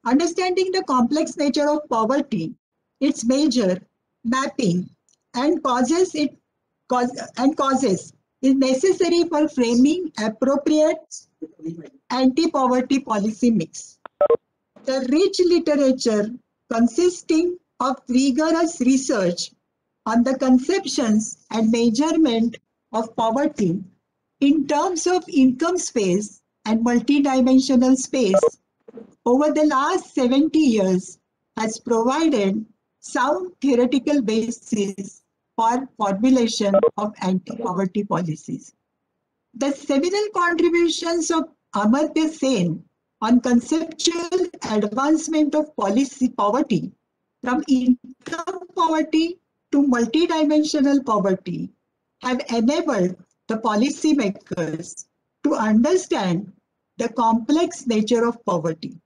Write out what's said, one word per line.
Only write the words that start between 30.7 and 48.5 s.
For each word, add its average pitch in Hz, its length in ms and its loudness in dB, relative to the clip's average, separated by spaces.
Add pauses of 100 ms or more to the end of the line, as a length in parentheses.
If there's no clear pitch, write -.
has 220 220 -6
provided 233 840 0 (340)
sound 302 520 -4 (100)
theoretical 269 600 0
basis 208 1040 -4 (320)
for 240 420 0
formulation 220 760 2 (240)
of 208 240 -6
anti-poverty 190 840 -4
policies. 170 720 -8 (800)
The 277 180 -4
seminal 359 640 -2
contributions 339 960 0
of 320 140 0 (300)
Amartya 302 540 0
Sen 180 540 -2 (380)
on 240 200 4
conceptual 330 1040 -2 (220)
advancement 294 840 -2
of 302 200 -2
policy 240 540 -2
poverty 208 640 -2 (520)
from 254 240 -4
income 320 1080 -2